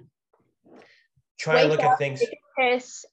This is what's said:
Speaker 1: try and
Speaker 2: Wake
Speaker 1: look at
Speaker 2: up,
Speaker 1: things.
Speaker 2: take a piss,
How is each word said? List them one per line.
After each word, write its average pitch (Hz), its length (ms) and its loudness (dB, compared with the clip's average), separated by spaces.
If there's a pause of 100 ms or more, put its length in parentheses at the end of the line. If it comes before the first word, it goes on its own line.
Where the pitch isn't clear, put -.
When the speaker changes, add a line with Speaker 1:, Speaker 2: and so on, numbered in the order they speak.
(1400)
Speaker 1:
try 156 220 2
and 151 80 4
Speaker 2:
Wake 156 100 2
Speaker 1:
look 151 60 0
at 151 80 4
Speaker 2:
up, 151 60 0
Speaker 1:
things. 135 200 -4
Speaker 2:
take - 140 -4
a - 280 -10
piss, 254 520 -4